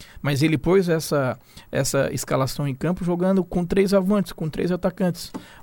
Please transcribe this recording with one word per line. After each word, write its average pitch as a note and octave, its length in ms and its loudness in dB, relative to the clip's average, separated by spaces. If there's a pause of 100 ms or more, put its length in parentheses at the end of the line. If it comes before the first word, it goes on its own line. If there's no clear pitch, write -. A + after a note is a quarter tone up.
(200)
mas C#3 220 0
ele D#3+ 160 2
pôs F3 300 2
essa, D3+ 500 -2 (340)
essa C3+ 400 0
escalação C3+ 560 -2
em C3 60 -4
campo F3 300 -4
jogando F3+ 380 2
com F3 220 -2
três G3 300 4
avantes, G3 380 2
com D#3+ 160 -6
três E3+ 220 -2
atacantes. F3+ 640 -2 (300)